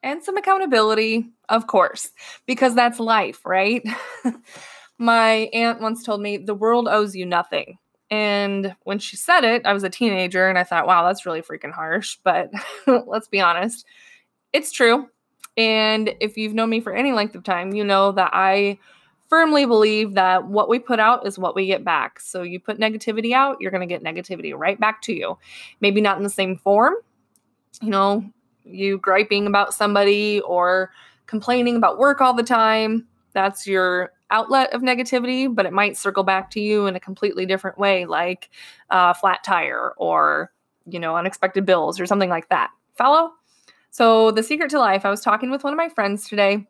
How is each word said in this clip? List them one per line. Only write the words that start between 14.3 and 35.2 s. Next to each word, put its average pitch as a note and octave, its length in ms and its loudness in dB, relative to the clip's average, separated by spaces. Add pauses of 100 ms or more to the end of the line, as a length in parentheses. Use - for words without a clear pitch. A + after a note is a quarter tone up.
it's D4+ 180 -2
true. B3 380 2 (460)
And A3 640 2
if G#3+ 180 -4
you've G#3+ 160 -4
known A3+ 160 0
me A3+ 100 0
for G#3+ 140 -8
any C4 180 0
length G#3 240 -2
of F3+ 80 -16
time, F#3 300 -4
you G#3 100 -4
know G3 300 4
that F#3+ 200 0
I G3 460 2 (480)
firmly D#4 380 4
believe G#3+ 480 2
that F#3 340 4
what G#3 220 0
we A#3+ 100 2
put A#3 200 -2
out A3 280 4
is G3 100 -8
what F#3 180 -4
we G3 100 0
get F#3+ 180 -2
back. D#3 380 -2
So F3+ 220 -10
you F3 160 -10
put G#3 200 -10
negativity A3 540 -4
out, C4+ 260 2
you're F#3 120 -6
gonna F#3 160 -4
get F3 160 -8
negativity E3 540 -10
right E3+ 220 -2
back A3 240 -2
to A3 100 -6
you. - 240 -6 (440)
Maybe G3+ 180 2
not G3+ 180 2
in G3 60 -4
the G3+ 60 -4
same F#3 280 -4
form, A3 360 2 (880)
you G#3 80 -6
know, G3 340 0 (460)
you G3 280 -4
griping G3+ 500 0
about G3+ 260 0
somebody G#3 680 2
or F3+ 500 0 (340)
complaining A#3+ 500 -2
about G3+ 220 2
work C#4 240 4
all B3+ 120 4
the A#3 100 0
time, A3 640 0 (260)
that's G3 340 -2
your F3+ 440 0 (180)
outlet A3+ 440 0
of A#3+ 80 -6
negativity, B3+ 720 -2